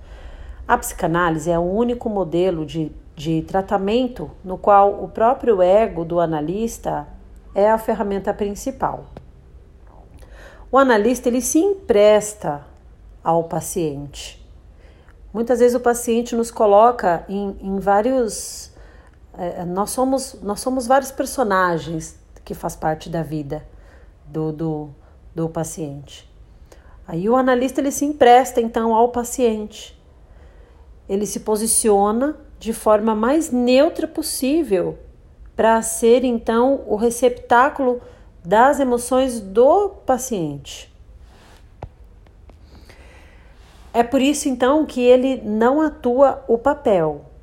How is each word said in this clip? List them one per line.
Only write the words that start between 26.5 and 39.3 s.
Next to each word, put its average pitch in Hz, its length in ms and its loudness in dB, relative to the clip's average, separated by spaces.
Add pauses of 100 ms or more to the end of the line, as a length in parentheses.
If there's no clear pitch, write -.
Aí 175 200 -4
o 233 80 2
analista, 254 460 0
ele 277 100 -2
se 285 140 -4
empresta, 262 560 4
então, 226 320 -2
ao 233 160 4
paciente. 233 920 -6 (1080)
Ele 202 160 -2
se 196 140 -8
posiciona 220 960 0 (220)
de 220 140 -6
forma 220 420 2
mais 269 340 0
neutra 254 580 2
possível 254 920 -2 (560)
pra 226 260 4
ser, 240 420 2
então, 240 640 0
o 208 100 -2
receptáculo 247 1080 2 (440)
das 240 340 4
emoções 254 600 0